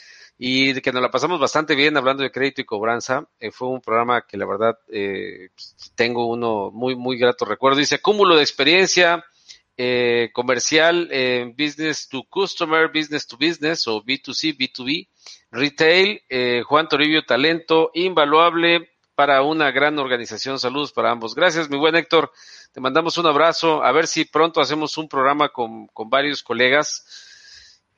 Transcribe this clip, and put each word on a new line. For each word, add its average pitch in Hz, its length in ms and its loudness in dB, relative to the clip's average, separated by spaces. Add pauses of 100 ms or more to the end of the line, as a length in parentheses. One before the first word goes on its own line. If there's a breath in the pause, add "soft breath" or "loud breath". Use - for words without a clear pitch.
(360 soft breath)
y 131 460 0
que 131 100 -2
nos 127 100 -2
la 123 100 0
pasamos 151 280 -2
bastante 151 360 0
bien 147 200 2
hablando 135 280 0
de 127 80 -4
crédito 131 280 -4
y 123 60 -6
cobranza. 117 640 -4 (100)
Eh, 110 120 -10
fue - 160 -10
un 127 140 -8
programa 117 460 0
que - 80 -16
la 98 120 -6
verdad, 107 320 -2 (120)
eh, 98 580 -8 (440)
tengo 120 320 0
uno 113 460 -2
muy, 127 240 -4
muy 123 240 -6
grato 123 260 2
recuerdo. 127 320 2
Dice, 143 240 0
"Cúmulo 196 340 4
de 147 60 6
experiencia, 170 800 2 (540 soft breath)
eh, 120 560 0
comercial 156 800 0
en 123 440 -2
business 147 540 -6
to 131 180 -10
customer, 160 640 -2
business 151 360 -4
to 123 100 -20
business 156 500 -2
o 107 160 -4
B 131 200 -4
two 131 100 -10
C, 156 240 -4
B 131 160 -4
two 127 120 -12
B, 165 220 -6 (440 loud breath)
retail, 165 760 2
eh, 123 380 0
Juan 156 220 2
Toribio, 151 360 2
talento 160 720 2
invaluable 170 960 2 (240)
para 143 300 4
una 151 260 0
gran 147 300 0
organización. 127 580 -4
Saludos 127 360 -4
para 117 180 0
ambos". 113 240 -6
Gracias, 160 340 0
mi 139 80 -4
buen 156 180 2
Héctor. 160 360 0 (400 loud breath)
Te - 100 -16
mandamos 156 380 -2
un 170 80 0
abrazo. 156 560 2
A 123 80 2
ver 156 160 2
si 156 180 -2
pronto 165 340 0
hacemos 147 380 -2
un 156 100 -8
programa 143 420 0
con, 113 380 -8
con 110 220 -12
varios 139 320 0
colegas 127 880 -2 (680 loud breath)